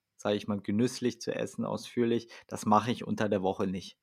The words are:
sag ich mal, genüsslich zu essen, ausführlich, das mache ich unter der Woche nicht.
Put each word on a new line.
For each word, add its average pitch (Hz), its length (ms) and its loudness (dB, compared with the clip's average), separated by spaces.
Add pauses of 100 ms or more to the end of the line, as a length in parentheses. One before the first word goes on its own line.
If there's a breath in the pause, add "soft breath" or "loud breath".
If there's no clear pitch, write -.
(180)
sag 104 160 0
ich 104 120 -4
mal, 101 140 -2
genüsslich 117 600 0
zu - 140 -4
essen, - 300 -4
ausführlich, 117 640 0 (200 loud breath)
das - 180 -8
mache 107 240 6
ich 110 160 -4
unter 107 240 0
der 101 120 2
Woche 95 240 0
nicht. 92 360 -6